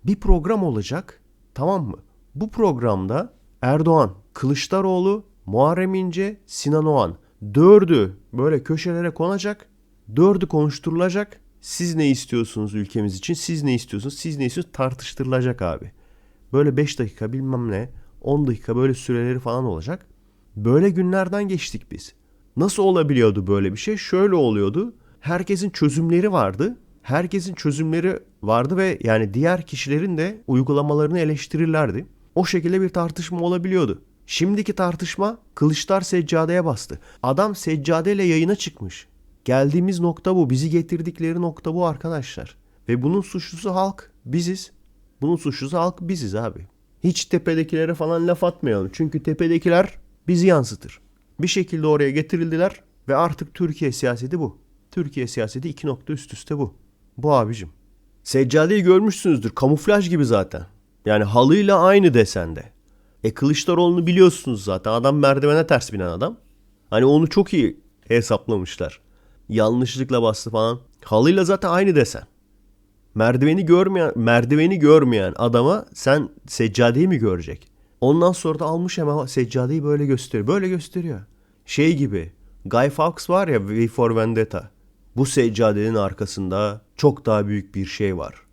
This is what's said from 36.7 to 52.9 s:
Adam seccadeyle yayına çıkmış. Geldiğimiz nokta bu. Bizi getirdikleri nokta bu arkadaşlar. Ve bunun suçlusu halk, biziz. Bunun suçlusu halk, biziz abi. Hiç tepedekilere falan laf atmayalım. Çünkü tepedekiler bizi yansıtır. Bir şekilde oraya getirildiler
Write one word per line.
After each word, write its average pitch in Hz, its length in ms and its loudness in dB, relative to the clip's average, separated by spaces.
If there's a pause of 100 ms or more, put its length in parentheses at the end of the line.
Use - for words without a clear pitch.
Adam 190 320 0
seccadeyle 165 680 -2
yayına 170 340 2
çıkmış. - 500 -12 (380)
Geldiğimiz 156 560 0
nokta 175 360 -2
bu. 156 140 2
Bizi 139 200 0
getirdikleri 165 680 -4
nokta 160 340 -6
bu 175 120 -2
arkadaşlar. 160 720 -8 (320)
Ve 120 140 0
bunun 170 180 0
suçlusu 185 540 -8
halk, 190 380 -4 (120)
biziz. 170 480 -4 (480)
Bunun 160 160 0
suçlusu 143 420 -6
halk, 175 220 -2
biziz 165 340 -6
abi. 107 320 -6 (380)
Hiç 175 200 0
tepedekilere 160 720 -2
falan 165 320 -2
laf 175 180 0
atmayalım. 107 480 -2
Çünkü 156 300 -4
tepedekiler 170 720 0 (360)
bizi 180 180 4
yansıtır. 143 540 0 (400)
Bir 170 80 -2
şekilde 170 380 -2
oraya 147 240 2
getirildiler 165 720 -2 (280)